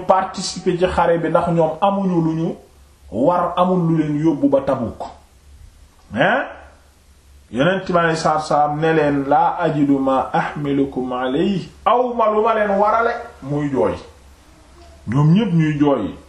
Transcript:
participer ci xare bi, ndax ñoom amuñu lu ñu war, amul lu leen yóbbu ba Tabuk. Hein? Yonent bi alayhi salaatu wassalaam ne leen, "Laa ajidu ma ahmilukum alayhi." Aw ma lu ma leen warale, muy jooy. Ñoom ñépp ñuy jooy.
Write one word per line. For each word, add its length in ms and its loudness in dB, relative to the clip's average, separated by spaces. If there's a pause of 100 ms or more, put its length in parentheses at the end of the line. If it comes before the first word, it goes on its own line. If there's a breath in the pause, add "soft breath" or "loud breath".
participer 720 0
ci 80 2
xare 320 2
bi, 80 -4
ndax 220 0
ñoom 220 2 (100)
amuñu 420 0
lu 100 0
ñu 220 -4 (560)
war, 440 0
amul 320 0
lu 100 2
leen 220 -2
yóbbu 300 2
ba 120 2
Tabuk. 380 -4 (1120)
Hein? 300 0 (1080)
Yonent 360 0
bi 100 0
alayhi 200 2
salaatu 240 0
wassalaam 380 0
ne 140 2
leen, 360 2
"Laa 320 2
ajidu 380 2
ma 340 0
ahmilukum 800 -2
alayhi." 560 -2 (160)
Aw 280 2
ma 180 2
lu 120 0
ma 120 2
leen 220 0
warale, 340 2 (300)
muy 300 -4
jooy. 220 0 (1120)
Ñoom 260 4
ñépp 200 2
ñuy 260 0
jooy. 360 2 (140)